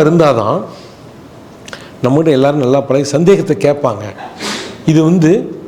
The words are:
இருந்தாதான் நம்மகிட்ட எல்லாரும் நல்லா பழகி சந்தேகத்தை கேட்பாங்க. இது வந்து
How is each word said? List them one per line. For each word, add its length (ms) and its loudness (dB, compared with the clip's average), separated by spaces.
இருந்தாதான் 560 2
நம்மகிட்ட 240 2
எல்லாரும் 320 2
நல்லா 220 2
பழகி 240 -2
சந்தேகத்தை 680 2
கேட்பாங்க. 300 -4
இது 180 4
வந்து 540 0